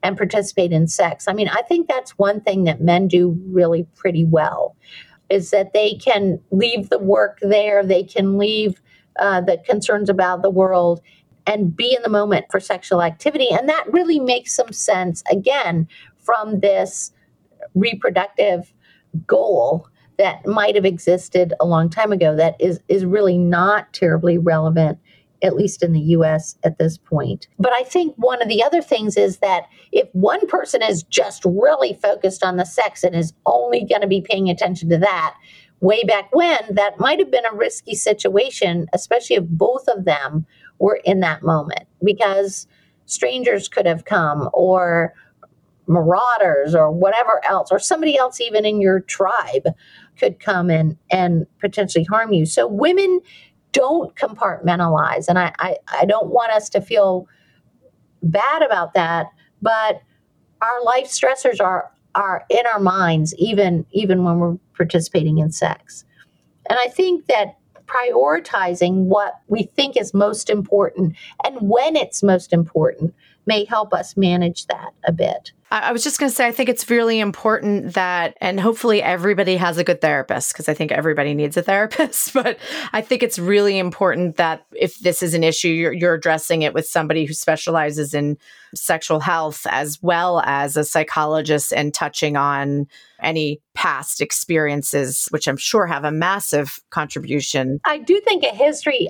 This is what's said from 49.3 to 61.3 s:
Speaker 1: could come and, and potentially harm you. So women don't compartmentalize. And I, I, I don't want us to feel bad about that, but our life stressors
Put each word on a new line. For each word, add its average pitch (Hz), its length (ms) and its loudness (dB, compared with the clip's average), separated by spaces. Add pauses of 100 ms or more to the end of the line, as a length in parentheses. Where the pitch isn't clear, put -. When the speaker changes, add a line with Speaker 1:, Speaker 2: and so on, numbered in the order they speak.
Speaker 1:
could - 220 -2
come 180 300 0
and, 160 260 2 (160)
and 175 340 2 (140)
potentially 196 460 -2
harm 220 260 0
you. 165 140 4
So 233 200 0
women 359 540 2 (540)
don't 277 420 0
compartmentalize. 170 1120 0
And 175 100 2
I, 180 220 0
I, 180 180 -2 (120)
I - 160 0
don't 214 240 0
want 226 240 2
us 214 160 0
to 202 100 0
feel 190 480 2 (960)
bad 226 400 0
about 196 320 0
that, 170 340 0 (340)
but 220 400 0 (600)
our 240 240 -2
life 254 220 2
stressors 262 520 0